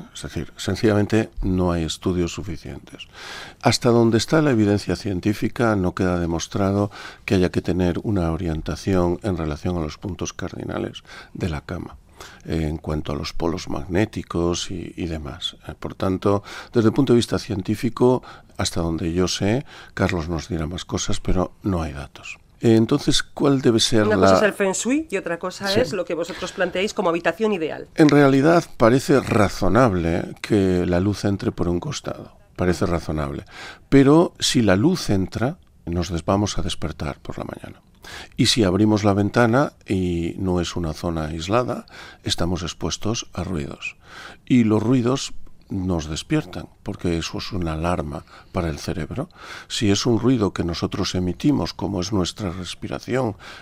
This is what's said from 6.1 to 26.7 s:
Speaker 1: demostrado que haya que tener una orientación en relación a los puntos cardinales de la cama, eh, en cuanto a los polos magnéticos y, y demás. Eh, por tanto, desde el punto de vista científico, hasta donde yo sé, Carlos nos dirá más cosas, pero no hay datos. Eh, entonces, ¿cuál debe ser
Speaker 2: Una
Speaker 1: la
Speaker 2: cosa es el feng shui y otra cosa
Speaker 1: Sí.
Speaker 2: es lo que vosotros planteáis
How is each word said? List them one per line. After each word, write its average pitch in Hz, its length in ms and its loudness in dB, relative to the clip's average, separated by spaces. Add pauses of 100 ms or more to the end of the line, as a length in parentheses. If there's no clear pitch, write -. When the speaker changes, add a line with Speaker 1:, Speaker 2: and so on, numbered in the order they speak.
Speaker 1:
demostrado 98 720 -2 (320)
que - 120 0
haya 90 140 4
que 90 120 -2
tener 87 420 0
una 92 300 0
orientación 87 880 -2
en 95 140 -2
relación 80 400 -4
a - 20 -4
los 76 180 -6
puntos 87 360 -8
cardinales 92 680 -8 (300)
de - 140 -6
la 76 140 -6
cama, - 340 -12 (480)
eh, 80 240 -2
en 78 80 -4
cuanto 76 380 -6
a - 20 -4
los 78 160 -8
polos 85 380 -4
magnéticos 85 1000 -2
y, 85 280 -10
y 90 80 -6
demás. 78 500 -8 (100)
Eh, - 140 -12
por - 160 -10
tanto, 101 480 0 (300)
desde 110 160 4
el 107 40 4
punto 131 200 4
de 120 40 8
vista - 220 0
científico, 117 840 0 (360)
hasta 98 240 -2
donde 82 320 -2
yo 90 160 2
sé, 110 360 -2 (280)
Carlos 90 340 0
nos 85 220 -6
dirá 80 180 -4
más 85 160 -8
cosas, - 380 -2
pero 90 320 0 (100)
no 92 180 0
hay 78 120 -6
datos. - 440 -14 (240)
Eh, 113 140 6
entonces, 139 480 2
¿cuál 139 380 0
debe 117 180 4
ser 107 280 4
Speaker 2:
Una 107 100 4
Speaker 1:
la 95 100 6
Speaker 2:
cosa 95 120 8
es - 40 4
el 196 100 2
feng 196 200 0
shui 277 360 -2
y 196 60 -4
otra 170 240 -6
cosa 185 300 -8
Speaker 1:
Sí. 202 100 2
Speaker 2:
es 247 140 0
lo 180 100 -2
que 175 100 -6
vosotros 170 380 -6
planteáis 185 420 -2